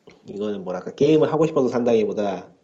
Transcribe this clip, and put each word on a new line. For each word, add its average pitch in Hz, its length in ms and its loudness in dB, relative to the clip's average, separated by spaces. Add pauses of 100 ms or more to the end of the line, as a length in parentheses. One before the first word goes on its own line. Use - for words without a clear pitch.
(260)
이거는 101 360 -8
뭐랄까, 90 280 -8
게임을 151 420 4
하고 151 140 2
싶어서 131 220 0
산다기보다 104 800 0 (160)